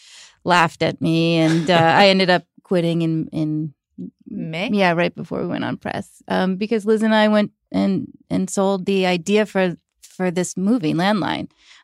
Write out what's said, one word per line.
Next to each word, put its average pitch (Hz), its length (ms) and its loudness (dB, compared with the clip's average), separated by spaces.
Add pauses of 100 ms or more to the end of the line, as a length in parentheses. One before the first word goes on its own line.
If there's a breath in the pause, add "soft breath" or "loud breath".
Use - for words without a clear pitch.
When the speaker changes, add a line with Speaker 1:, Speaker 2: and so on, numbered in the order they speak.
(440 loud breath)
Speaker 1:
laughed 175 380 2
at 151 200 -2
me, 165 360 2
and, 160 320 2
uh, 180 60 4
I 165 320 6
ended 190 240 4
up 170 140 2 (180)
quitting 170 400 0
in, 160 240 -2
in 156 460 -4 (560)
Speaker 2:
May? 175 420 -8
Speaker 1:
Yeah, 196 220 2
right 170 220 -2
before - 260 -8
we 180 60 -6
went - 160 -6
on - 140 -6
press. - 500 -12
Um, 185 300 -2
because 208 280 -4
Liz 220 160 2
and 220 140 2
I 214 120 4
went 208 240 2 (200)
and, 196 360 -2 (220)
and 185 200 -2
sold 196 360 -2
the 190 200 0
idea 185 400 0
for, 185 300 -2 (260)
for - 280 -6
this 175 260 -4
movie, 185 380 0
Landline, 175 560 -2 (340 soft breath)